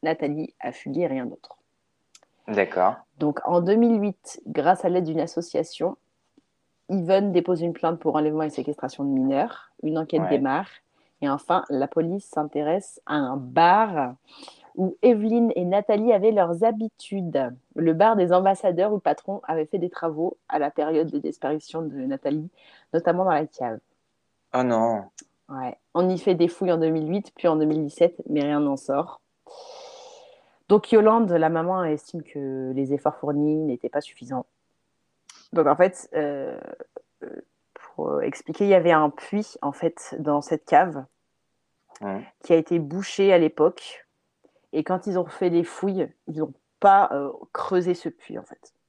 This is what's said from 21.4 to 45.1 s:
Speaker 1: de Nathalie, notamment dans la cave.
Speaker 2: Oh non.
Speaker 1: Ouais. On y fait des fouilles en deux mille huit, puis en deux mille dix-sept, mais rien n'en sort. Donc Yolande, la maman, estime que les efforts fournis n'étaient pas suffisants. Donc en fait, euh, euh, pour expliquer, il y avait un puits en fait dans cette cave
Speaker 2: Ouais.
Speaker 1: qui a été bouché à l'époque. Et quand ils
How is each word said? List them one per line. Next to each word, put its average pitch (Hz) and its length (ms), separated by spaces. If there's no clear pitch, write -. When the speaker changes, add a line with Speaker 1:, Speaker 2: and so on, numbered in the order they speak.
Speaker 1:
de 147 140
Nathalie, 139 540
notamment 170 320
dans 190 60
la 156 160
cave. 117 320
Speaker 2:
Oh 127 80
non. 113 420
Speaker 1:
Ouais. 131 280
On 180 140
y 185 100
fait 185 160
des 170 140
fouilles 180 240
en 165 60
deux 160 120
mille 156 180
huit, 202 260
puis - 140
en 160 80
deux 156 80
mille 151 220
dix-sept, 170 420
mais 151 140
rien 147 180
n'en 143 160
sort. 143 440
Donc 202 240
Yolande, 220 380
la 165 180
maman, 175 360
estime 151 380
que 131 520
les 135 180
efforts 143 240
fournis 147 480
n'étaient 123 240
pas 143 120
suffisants. 127 460
Donc 160 160
en 147 80
fait, 185 380
euh, 143 440
euh, - 60
pour 147 280
expliquer, - 420
il 202 60
y 196 40
avait 175 180
un 156 180
puits - 520
en 143 100
fait - 460
dans 147 240
cette 156 240
cave 165 380
Speaker 2:
Ouais. 101 200
Speaker 1:
qui - 80
a 165 40
été 165 220
bouché 190 540
à 180 60
l'époque. - 680
Et 151 100
quand 185 220
ils 185 120